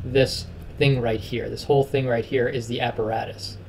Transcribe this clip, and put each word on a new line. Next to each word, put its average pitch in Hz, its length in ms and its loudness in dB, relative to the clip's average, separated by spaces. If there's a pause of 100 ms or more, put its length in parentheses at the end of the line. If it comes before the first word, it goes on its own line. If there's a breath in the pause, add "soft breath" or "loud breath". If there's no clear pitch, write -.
this 127 440 2 (320)
thing 135 200 4
right 113 200 0
here. 117 280 -6
This 104 180 -8
whole 139 180 6
thing 131 240 0
right 117 180 2
here 120 220 2
is 120 200 -2
the 117 140 -2
apparatus, - 760 -4 (120)